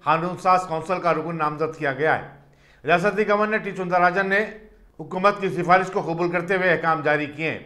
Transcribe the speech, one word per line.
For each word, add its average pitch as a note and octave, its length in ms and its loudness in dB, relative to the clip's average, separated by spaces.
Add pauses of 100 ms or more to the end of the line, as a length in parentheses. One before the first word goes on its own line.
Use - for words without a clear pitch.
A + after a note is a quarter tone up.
कानून E3 340 0
साज F#3 280 4
कौंसिल D#3+ 340 -4
का E3+ 140 0
रुकन D#3+ 240 -4
नामजद D3+ 400 -2
किया C#3+ 160 -2
गया C#3+ 200 2
है। A#2 100 0 (600)
रियासती F#3 420 2
गवर्नर G#3+ 340 2
टी G3+ 140 -6
सुंदरराजन F3+ 540 2
ने G3 120 2 (600)
हुकूमत F#3 400 0
की F#3+ 120 -2
सिफारिश F3 380 2
को G3 140 -2
कबूल E3 280 -2
करते F3+ 240 -2
हुए F#3 140 2
अहकाम D#3+ 340 2
जारी D3+ 240 0
किए D3+ 220 -6
हैं। G#2 160 -6